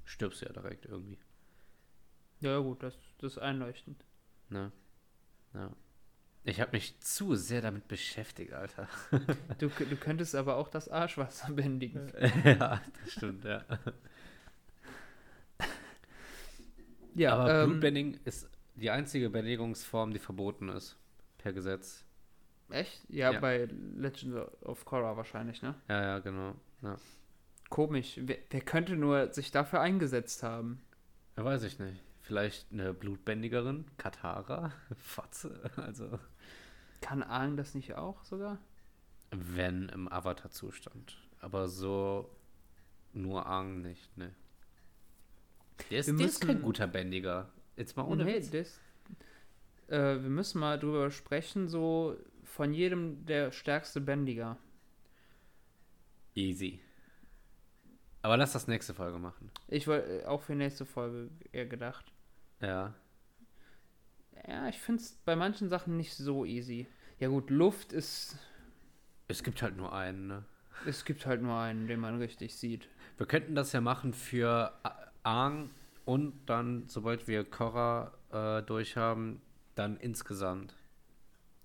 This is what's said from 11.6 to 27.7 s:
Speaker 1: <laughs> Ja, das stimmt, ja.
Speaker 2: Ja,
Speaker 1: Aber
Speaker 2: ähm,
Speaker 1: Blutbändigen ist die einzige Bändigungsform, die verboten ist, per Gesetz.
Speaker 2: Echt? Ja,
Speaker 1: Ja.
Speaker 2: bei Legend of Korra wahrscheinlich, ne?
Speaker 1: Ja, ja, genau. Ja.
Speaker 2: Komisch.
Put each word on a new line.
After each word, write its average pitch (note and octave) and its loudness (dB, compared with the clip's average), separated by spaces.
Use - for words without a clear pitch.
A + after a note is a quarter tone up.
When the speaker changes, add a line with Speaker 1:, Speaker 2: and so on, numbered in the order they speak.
Speaker 1:
<laughs> B2 8
Ja, B2+ 10
das - -10
stimmt, G2+ -4
ja. G#2 -2
Speaker 2:
Ja, D3+ 8
Speaker 1:
Aber D#3 8
Speaker 2:
ähm, D3+ 8
Speaker 1:
Blutbändigen D3 4
ist - -6
die A2 2
einzige C3 2
Bändigungsform, A2+ 0
die G#2 -4
verboten G2 -4
ist, G2 -8
per G2+ -4
Gesetz. F#2+ -6
Speaker 2:
Echt? - -4
Ja, C3 4
Speaker 1:
Ja. - 0
Speaker 2:
bei B2+ 4
Legend C3 -4
of - -8
Korra A2+ 0
wahrscheinlich, A2+ -6
ne? C3 -4
Speaker 1:
Ja, G2+ 2
ja, G2 0
genau. F#2+ -4
Ja. G2+ -6
Speaker 2:
Komisch. D3 2